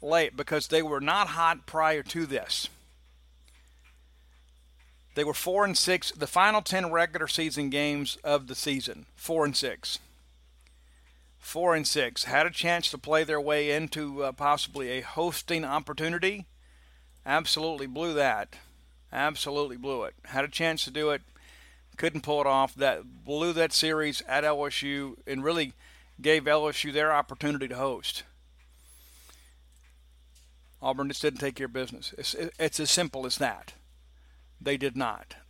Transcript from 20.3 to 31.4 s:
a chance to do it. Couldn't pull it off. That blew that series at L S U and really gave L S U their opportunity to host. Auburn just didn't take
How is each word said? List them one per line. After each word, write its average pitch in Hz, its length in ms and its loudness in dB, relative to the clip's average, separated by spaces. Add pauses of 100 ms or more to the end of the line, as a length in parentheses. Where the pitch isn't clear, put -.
a - 20 -4
chance 160 380 -2
to 135 60 -8
do 151 180 0
it. 143 140 0 (760)
Couldn't 160 240 -2
pull 147 180 0
it 139 80 2
off. 135 260 4
That 123 520 -2
blew 156 260 0
that 160 220 2
series 156 560 0
at 143 160 2
L 147 200 2
S 143 160 -4
U 143 360 -6 (100)
and 135 160 -4
really 156 300 0 (480)
gave 151 260 4
L 151 220 4
S - 140 -4
U 147 80 -4
their 151 200 2
opportunity 147 560 0
to 120 80 -8
host. 127 460 -4 (2500)
Auburn 135 280 0
just 139 160 -4
didn't 143 160 0
take 139 160 -2